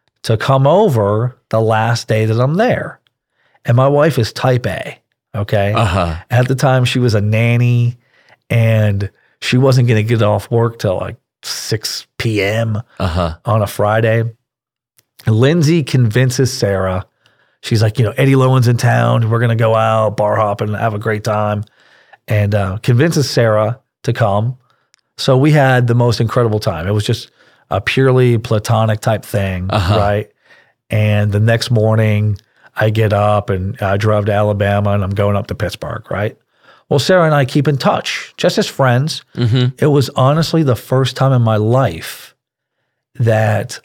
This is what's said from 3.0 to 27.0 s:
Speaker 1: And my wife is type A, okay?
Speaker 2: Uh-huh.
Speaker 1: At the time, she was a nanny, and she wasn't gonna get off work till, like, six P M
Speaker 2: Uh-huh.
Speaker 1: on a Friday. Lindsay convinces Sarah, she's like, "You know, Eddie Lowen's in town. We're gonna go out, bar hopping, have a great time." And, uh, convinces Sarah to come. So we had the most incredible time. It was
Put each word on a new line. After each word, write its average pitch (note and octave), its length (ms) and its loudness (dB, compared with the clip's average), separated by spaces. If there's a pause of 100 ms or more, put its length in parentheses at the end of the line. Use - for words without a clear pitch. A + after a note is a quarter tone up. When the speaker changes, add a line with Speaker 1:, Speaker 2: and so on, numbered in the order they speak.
Speaker 1:
And A#2+ 80 2
my C3 100 4
wife C#3+ 320 2
is A2 140 -2
type B2+ 340 -2
A, E2+ 320 -8 (380)
okay? G#2 380 -2
Speaker 2:
Uh-huh. F2+ 420 0 (140)
Speaker 1:
At B2+ 180 2
the C#3 80 0
time, C3 280 2
she B2 140 -2
was B2 160 2
a G#2 60 2
nanny, A#2+ 800 2 (520)
and G#2+ 580 2 (320)
she - 180 -2
wasn't B2+ 280 4
gonna A2 160 2
get A2 200 0
off G#2 280 0
work A#2 300 0
till, F#2+ 180 -2
like, F#2+ 180 -8 (280)
six - 720 -8
P G#2+ 260 -2
M A2 400 -2 (160)
Speaker 2:
Uh-huh. E2+ 460 -2
Speaker 1:
on G#2+ 180 0
a G2 60 0
Friday. A2 560 0 (1000)
Lindsay D3 560 2
convinces B2+ 720 0
Sarah, F#2+ 520 -2 (580)
she's A2 200 0
like, G#2+ 160 0
"You A#2+ 80 2
know, G2+ 100 -4
Eddie C3+ 200 2
Lowen's C3 320 4
in A#2+ 80 2
town. A#2 540 2
We're A2+ 100 0
gonna A#2 160 0
go A2+ 180 0
out, A2 420 0
bar G#2 200 0
hopping, G#2+ 380 -2
have A2 200 -2
a G#2 40 -6
great G#2+ 260 -4
time." G#2 400 -2 (640)
And, G#2 280 0
uh, G2 280 -2
convinces C#3+ 480 0
Sarah A2 480 0 (260)
to A#2 80 -2
come. A2+ 440 -2 (600)
So C3+ 200 0
we C#3+ 160 4
had C3 340 4
the A#2+ 80 2
most A#2+ 260 0
incredible A2+ 400 0
time. E2+ 260 -4
It G2+ 60 -2
was G#2 120 0